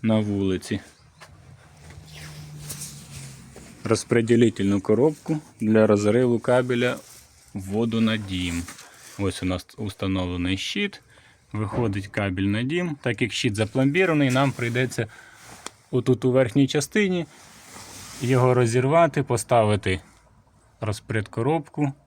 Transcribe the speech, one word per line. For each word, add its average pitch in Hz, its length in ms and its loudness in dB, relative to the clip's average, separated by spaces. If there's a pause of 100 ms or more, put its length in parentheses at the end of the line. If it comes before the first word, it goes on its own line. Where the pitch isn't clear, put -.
на 110 180 2
вулиці 98 600 -2 (3000)
розподілительну 110 1000 2
коробку 151 580 0 (220)
для 110 260 6
розриву 107 520 4
кабеля 123 580 0 (560)
в 101 80 -8
воду 110 400 -2
на 110 160 2
дім. 90 460 -4 (560)
Ось 98 240 -4
у - 20 -4
нас 90 220 -4 (100)
установлений 92 800 -4
щит, 202 440 -6 (520)
виходить 104 540 -4
кабель 98 360 -4
на 104 200 0
дім. 165 380 -4
Так 123 200 -2
як 113 120 -2
щит 110 220 -2
запломбірований, 143 760 2
нам 131 200 4
прийдеться 120 560 -2 (840)
отут 127 340 2
у 127 60 4
верхній 131 360 4
частині 180 580 0 (960)
його 127 320 4
розірвати, 135 680 2
поставити 107 800 2 (800)
розпредкоробку 123 1120 -4 (140)